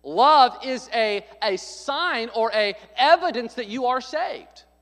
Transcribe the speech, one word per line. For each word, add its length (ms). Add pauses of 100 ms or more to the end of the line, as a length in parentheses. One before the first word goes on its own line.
Love 600
is 280
a, 320 (160)
a 160
sign 760
or 180
a 220 (220)
evidence 560
that 140
you 180
are 160
saved. 640 (180)